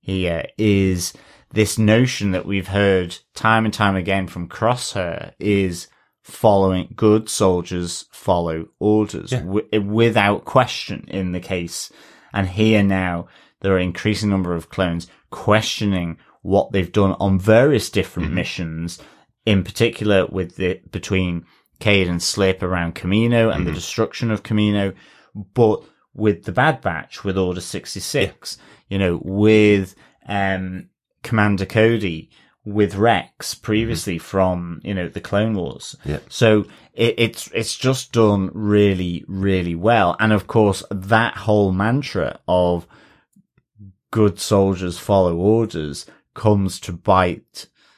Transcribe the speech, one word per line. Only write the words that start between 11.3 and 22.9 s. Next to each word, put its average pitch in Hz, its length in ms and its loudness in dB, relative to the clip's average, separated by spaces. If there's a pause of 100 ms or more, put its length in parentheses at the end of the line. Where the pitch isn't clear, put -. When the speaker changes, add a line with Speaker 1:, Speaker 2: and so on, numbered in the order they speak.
Speaker 1:
the 90 80 -6
case. 87 500 -8 (420)
And 95 160 -2
here 107 340 4
now, 92 440 0 (340)
there 98 140 0
are 92 40 4
an 90 100 0
increasing 104 420 -2
number 90 240 0
of 82 160 -8
clones 85 360 -2 (240)
questioning 101 840 0 (260)
what 98 300 0
they've 90 200 -2
done 98 280 2
on 95 180 2
various 113 520 4
different 87 380 -4
Speaker 2:
Mm-hmm. 76 80 -6
Speaker 1:
missions, 85 600 -6 (460)
in 101 200 2
particular 104 640 0
with 87 300 -6
the, 92 240 -2 (100)
between 90 540 -4 (360)
Cade 98 280 2
and 87 140 -2
Slip 95 400 0
around 87 320 -4